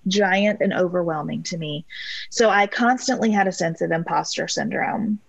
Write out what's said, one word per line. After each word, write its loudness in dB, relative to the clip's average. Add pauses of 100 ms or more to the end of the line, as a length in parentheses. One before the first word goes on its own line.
giant 2
and 2
overwhelming -2
to -6
me. -8 (460)
So 2
I 4
constantly 2
had 4
a 0
sense -2
of 0
imposter -2
syndrome. -2 (100)